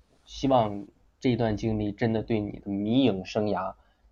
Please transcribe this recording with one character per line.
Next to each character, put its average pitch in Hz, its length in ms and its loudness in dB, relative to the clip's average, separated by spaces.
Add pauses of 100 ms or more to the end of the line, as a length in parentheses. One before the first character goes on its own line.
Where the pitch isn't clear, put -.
(240)
希 - 240 -4
望 107 380 2 (340)
这 131 100 2
一 117 60 2
段 113 200 0
经 110 220 -2
历 104 140 -2
真 113 200 0
的 110 100 0
对 110 180 0
你 104 180 -8
的 - 120 -10
迷 107 340 2
影 95 200 2
生 107 220 -2
涯 95 280 -4 (380)